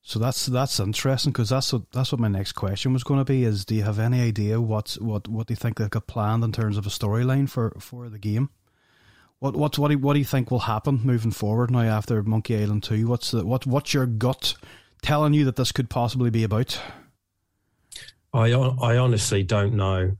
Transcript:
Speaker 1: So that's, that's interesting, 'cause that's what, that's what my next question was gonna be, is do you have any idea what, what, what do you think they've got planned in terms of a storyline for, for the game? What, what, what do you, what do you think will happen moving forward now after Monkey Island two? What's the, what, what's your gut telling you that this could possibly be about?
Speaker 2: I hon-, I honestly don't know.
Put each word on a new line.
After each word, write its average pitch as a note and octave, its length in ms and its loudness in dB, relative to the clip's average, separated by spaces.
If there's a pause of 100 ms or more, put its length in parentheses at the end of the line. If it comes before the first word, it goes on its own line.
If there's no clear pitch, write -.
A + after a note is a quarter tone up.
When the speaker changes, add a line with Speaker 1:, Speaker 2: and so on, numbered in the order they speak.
Speaker 1:
So - 160 -6
that's, B2 260 -2
that's B2+ 340 0
interesting, B2+ 540 0
'cause A2 160 0
that's C3 240 0
what, A2+ 180 -4
that's C3 220 -2
what B2 80 0
my A2 80 2
next G2 240 -2
question G2+ 400 -2
was B2+ 100 0
gonna C#3 220 2
be, C3 180 2
is G#2 220 0
do A#2+ 100 -2
you G#2+ 80 2
have G#2+ 160 -2
any B2 220 2
idea G#2+ 400 0
what, G#2+ 400 -2
what, G#2+ 260 -4
what A2 200 -6
do - 40 -4
you A2+ 60 -2
think A#2 200 -4
they've G#2+ 120 -2
got - 180 -4
planned A2+ 380 0
in A2 80 -2
terms G#2+ 240 0
of G#2 100 -4
a - 40 -4
storyline B2+ 580 0
for, A2+ 300 -2
for A#2+ 280 -16
the G#2+ 100 -14
game? G#2+ 320 0 (920)
What, C3+ 180 -4
what, D3 200 0
what D3 120 2
do D3 60 4
you, C#3 40 2
what C#3 140 2
do D3 60 4
you C3+ 60 0
think B2+ 240 0
will B2 100 2
happen A#2 440 0
moving A2+ 280 2
forward A2+ 400 0
now B2+ 100 4
after A2 420 0
Monkey A2 340 0
Island G#2 260 0
two? A2 220 0
What's A#2+ 260 -2
the, A2+ 140 0
what, B2 220 -2
what's C3+ 260 0
your C3 120 2
gut B2 480 -2 (480)
telling D3+ 320 2
you D3+ 100 6
that C3 140 0
this B2+ 160 0
could B2 160 -2
possibly A#2+ 400 0
be A2+ 160 2
about? A2 340 0 (1500)
Speaker 2:
I A#2 180 4
hon-, B2+ 300 2
I A#2 160 2
honestly G#2+ 460 2
don't G2+ 300 2
know. F#2+ 460 2